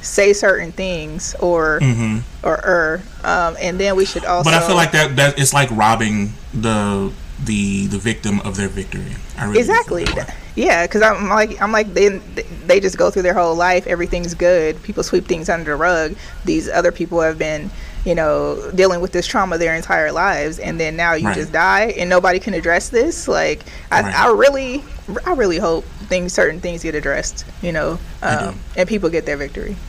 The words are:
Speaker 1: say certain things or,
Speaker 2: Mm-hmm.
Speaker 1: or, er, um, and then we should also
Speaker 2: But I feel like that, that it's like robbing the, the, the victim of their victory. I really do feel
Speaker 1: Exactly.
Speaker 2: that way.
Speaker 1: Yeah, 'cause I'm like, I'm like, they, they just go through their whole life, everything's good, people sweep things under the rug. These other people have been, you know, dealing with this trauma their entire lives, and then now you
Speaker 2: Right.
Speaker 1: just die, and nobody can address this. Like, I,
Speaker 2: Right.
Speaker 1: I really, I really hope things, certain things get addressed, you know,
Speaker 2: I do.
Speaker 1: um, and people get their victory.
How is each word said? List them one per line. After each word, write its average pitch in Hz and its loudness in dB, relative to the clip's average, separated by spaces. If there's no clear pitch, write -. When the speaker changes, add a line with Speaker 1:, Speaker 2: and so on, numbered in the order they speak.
Speaker 1:
say 202 4
certain 185 0
things 165 -6
or, 160 2
Speaker 2:
Mm-hmm. 113 2
Speaker 1:
or, 160 2
er, 170 2
um, 170 0
and 180 -4
then 196 2
we 190 4
should - -6
also 175 2
Speaker 2:
But 160 4
I 165 0
feel 190 2
like 165 4
that, 151 2
that 139 4
it's 135 2
like 139 4
robbing 107 2
the, 101 0
the, 101 0
the 101 -2
victim 104 -2
of 98 -6
their 98 -2
victory. 95 -8
I - -4
really 208 2
do 247 2
feel 294 0
Speaker 1:
Exactly. 427 0
Speaker 2:
that - -2
way. - -12
Speaker 1:
Yeah, 208 2
'cause 208 2
I'm 202 4
like, 214 2
I'm 202 0
like, 214 0
they, 202 6
they 180 6
just 185 0
go 175 4
through 196 -2
their 180 2
whole 170 2
life, 180 2
everything's 175 -2
good, 165 4
people - -6
sweep - 0
things 160 -4
under 165 -2
the 147 0
rug. 160 2
These 160 0
other 175 2
people 170 -2
have 160 0
been, 156 -4
you 180 2
know, 147 0
dealing 185 4
with 185 -4
this 175 0
trauma 180 0
their 165 2
entire 165 0
lives, 160 0
and 165 -6
then 160 -2
now 170 2
you 160 0
Speaker 2:
Right. - -2
Speaker 1:
just - -6
die, 190 2
and 180 -4
nobody 180 4
can 202 -6
address 170 0
this. 262 0
Like, 156 0
I, 180 4
Speaker 2:
Right. 98 -2
Speaker 1:
I 185 4
really, 269 2
I 370 0
really 196 2
hope 165 0
things, 180 -2
certain 170 2
things 170 -8
get 160 -4
addressed, 139 -4
you 175 -4
know, 156 -2
Speaker 2:
I - 0
do. - -4
Speaker 1:
um, - -10
and 180 0
people 196 0
get 160 -2
their 147 -4
victory. 143 -8